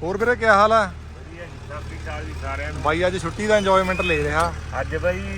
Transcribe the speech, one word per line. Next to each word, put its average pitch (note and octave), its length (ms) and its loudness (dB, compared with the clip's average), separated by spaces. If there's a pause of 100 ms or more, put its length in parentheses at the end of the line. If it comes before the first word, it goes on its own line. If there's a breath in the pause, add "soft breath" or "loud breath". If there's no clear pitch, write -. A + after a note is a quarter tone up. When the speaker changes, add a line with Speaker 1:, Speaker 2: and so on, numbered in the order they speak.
Speaker 1:
ਹੋਰ F3+ 160 -2
ਵੀਰੇ A#3+ 180 2
ਕਿਆ A3 180 4
ਹਾਲ G#3+ 180 6
ਆ? A3 120 4
Speaker 2:
ਵਧੀਆ E3 600 -12
ਜੀ, D#3+ 60 -14 (180)
ਸਤਿ D3 160 -10
ਸ਼੍ਰੀ E3 200 -10
ਅਕਾਲ D#3 200 -8
ਜੀ D#3 180 -10
ਸਾਰਿਆਂ C#3 300 -6
ਨੂੰ। C3+ 100 -6
Speaker 1:
ਬਾਈ D#3+ 240 2
ਅੱਜ F3+ 160 0
ਛੁੱਟੀ E3 240 -4
ਦਾ G#3+ 120 6
ਇੰਜੋਇਮੈਂਟ F#3+ 420 4
ਲੈ F3 160 2
ਰਿਹਾ। D3+ 360 0 (280)
Speaker 2:
ਅੱਜ C#3 160 -4
ਬਾਈ F3+ 260 0 (160)